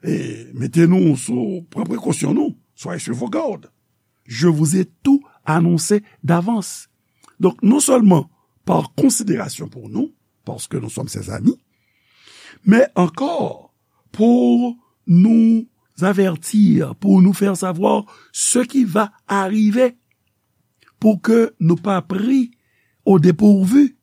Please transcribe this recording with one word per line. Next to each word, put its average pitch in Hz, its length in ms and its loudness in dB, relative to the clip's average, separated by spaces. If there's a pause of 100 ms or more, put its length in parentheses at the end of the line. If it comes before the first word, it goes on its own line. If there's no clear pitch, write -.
et - 520 -8
mettez-nous 165 600 2
sous, 202 540 -6
prenez 208 160 -8
précaution, 165 480 -4
nous. 359 240 -4 (160)
Soyez - 240 -10
sur - 160 -8
vos 123 140 -8
gardes. 294 420 -8 (540)
Je 127 240 -2
vous 156 280 0
ai 185 100 0 (180)
tout 277 180 2 (220)
annoncé 170 580 0 (220)
d'avance. 175 640 -4 (500)
Donc, - 240 -2
non 262 180 4
seulement 220 480 4 (360)
par - 300 -2
considération - 760 -4
pour 110 200 -18
nous, 240 260 -6 (300)
parce - 220 -14
que - 100 -10
nous 120 140 -8
sommes - 180 -10
ses 98 220 -12
amis, - 260 -2 (1080)
mais 233 320 4
encore 247 760 -4 (380)
pour 240 680 2 (300)
nous 226 600 2 (320)
avertir, 185 960 0
pour 196 260 4
nous 196 100 4
faire 196 240 -2
savoir 190 480 -2 (280)
ce - 260 -2
qui 254 260 0
va 208 280 -4 (160)
arriver, 214 680 0 (1000)
pour 214 220 2
que 226 400 0
nous 165 160 2
pas 185 260 -4
pris 240 500 -2 (520)
au 190 140 6
dépourvu. 196 840 4